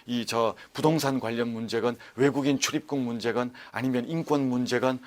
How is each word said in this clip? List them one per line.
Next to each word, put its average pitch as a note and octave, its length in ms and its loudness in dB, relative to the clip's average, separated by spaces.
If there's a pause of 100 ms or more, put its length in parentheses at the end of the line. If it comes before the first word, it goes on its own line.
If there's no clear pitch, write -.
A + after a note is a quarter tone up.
이 A#2+ 200 -2
저 A2+ 280 2 (180)
부동산 C#3 480 2
관련 A#2 280 -2
문제건, A2+ 500 -2 (160)
외국인 C#3 440 2
출입국 D3 420 -2
문제건, A#2 520 -2 (180)
아니면 B2 380 -2
인권 D#3 400 0
문제건, B2 580 2